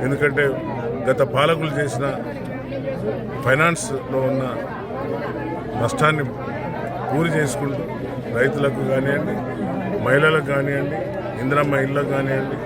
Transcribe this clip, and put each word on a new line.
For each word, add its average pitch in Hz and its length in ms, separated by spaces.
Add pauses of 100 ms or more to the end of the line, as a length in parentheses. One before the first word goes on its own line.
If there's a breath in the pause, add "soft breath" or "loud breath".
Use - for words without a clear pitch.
ఎందుకంటే 143 400 (640)
గత 131 120 (140)
పాలకులు 156 460
చేసిన 139 260 (1400)
ఫైనాన్స్లో 135 760 (120)
ఉన్న 131 120 (1400)
నష్టాన్ని 151 420 (840)
పూరి 160 220
చేసుకుంటూ 143 520 (560)
రైతులకు 139 420 (100)
కానివ్వండి, 139 440 (720)
మహిళలకు 147 420
కానివ్వండి, 139 520 (440)
ఇందిరమ్మ 143 320
ఇళ్ళకు 139 340
కానివ్వండి 135 580